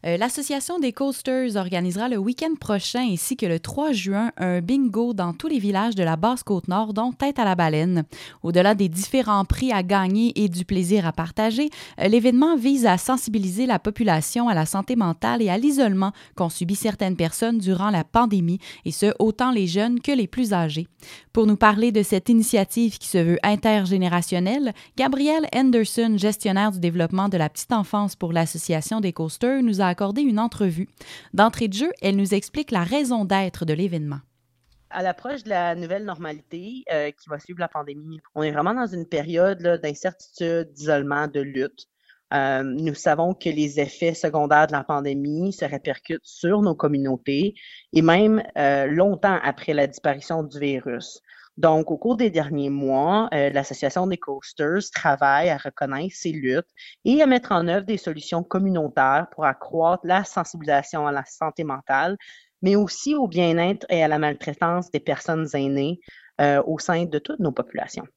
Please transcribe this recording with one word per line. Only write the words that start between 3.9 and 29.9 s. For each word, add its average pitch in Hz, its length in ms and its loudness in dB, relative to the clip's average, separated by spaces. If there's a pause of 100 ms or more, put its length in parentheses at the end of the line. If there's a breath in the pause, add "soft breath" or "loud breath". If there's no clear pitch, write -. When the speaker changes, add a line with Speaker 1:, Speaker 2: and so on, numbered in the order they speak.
Speaker 1:
juin 202 440 -2
un 180 240 0
bingo 240 540 0
dans 180 180 -2
tous 311 160 -8
les 311 100 0
villages 202 360 0
de 190 100 0
la 165 120 2
Basse-Côte-Nord, 208 800 -2
dont 233 180 -2
Tête 285 260 -2
à 240 60 2
la 190 100 4
Baleine. 165 500 2 (380 loud breath)
Au-delà 180 320 4
des 196 140 2
différents 202 560 0
prix 254 280 0
à 196 100 0
gagner 196 500 2 (100)
et 208 60 2
du 175 160 -4
plaisir 190 420 2
à 165 60 0
partager, 220 580 -2 (300 loud breath)
euh, 190 80 2
l'événement 247 480 6
vise 254 300 2
à 185 120 6
sensibiliser 214 680 -2
la 226 120 2
population 214 720 0
à 220 60 2
la 156 120 2
santé 196 300 -2
mentale 226 460 0
et 208 60 2
à 180 100 0
l'isolement 226 540 2 (240 loud breath)
qu'ont 175 120 0
subi 175 280 -4
certaines 196 400 -2
personnes 226 420 0
durant 190 320 0
la 170 140 0
pandémie, 196 540 2 (260 loud breath)
et 165 80 -4
ce, - 140 0 (120)
autant 226 320 2
les 208 160 0
jeunes 214 340 0
que 285 120 -2
les 233 160 0
plus 240 240 -2
âgés. 165 340 -2 (460 loud breath)
Pour 226 140 4
nous 208 100 6
parler 214 340 4
de 214 120 2
cette 190 260 0
initiative 226 680 2
qui - 100 -12
se 185 100 2
veut 170 240 4
intergénérationnelle, 196 1300 0 (240 loud breath)
Gabrielle 285 580 2
Henderson, 233 640 2
gestionnaire 202 540 0
du 185 80 -6
développement 175 500 0
de 190 80 -2
la 156 120 2
petite - 240 -6
enfance 208 440 -2
pour 170 160 -4
l'Association 165 680 -2
des 190 120 0
Coasters, 240 500 -2
nous 214 180 2
a 196 60 4
accordé 202 360 0